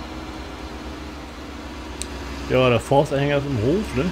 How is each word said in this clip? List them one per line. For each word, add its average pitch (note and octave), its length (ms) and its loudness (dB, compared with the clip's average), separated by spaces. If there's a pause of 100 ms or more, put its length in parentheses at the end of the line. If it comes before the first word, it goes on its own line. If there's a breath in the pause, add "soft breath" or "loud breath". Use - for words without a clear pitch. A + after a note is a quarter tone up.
(2500)
Ja, B2+ 200 8
der A#2 100 6
Forstanhänger C#3+ 580 4
ist C#3+ 80 0
im C#3 160 0
Hof, E3 340 2
ne? C3+ 160 2